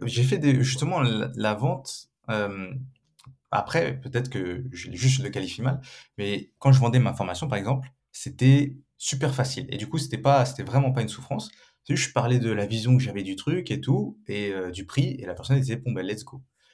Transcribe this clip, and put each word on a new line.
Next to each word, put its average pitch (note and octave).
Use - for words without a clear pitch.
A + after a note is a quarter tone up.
j'ai A#2+
fait D3+
des, C#3
justement, E3
la, A2+
la G#2+
vente, C3
euh, G2
après, D#3
peut-être B2+
que F2+
je, F2
juste B2+
je G2+
le G2+
qualifie G2
mal, C3
mais G2+
quand C#3
je C3
vendais A#2+
ma -
formation, F#2+
par G#2+
exemple, C3
c'était C#3
super C3+
facile. -
Et -
du G#2+
coup, E3
c'était -
pas, C#3
c'était -
vraiment C3
pas A#2
une G#2+
souffrance. -
C'est G3+
juste, -
je -
parlais B2
de A2+
la G#2
vision A2+
que C3
j'avais G2+
du F#2+
truc F3
et G#2
tout, -
et, G2+
euh, F#2
du F#2
prix, C3
et G2
la F2+
personne, C3
elle C3
disait, « A#2
Bon, A2+
ben, F#2
let's G#2+
go. » -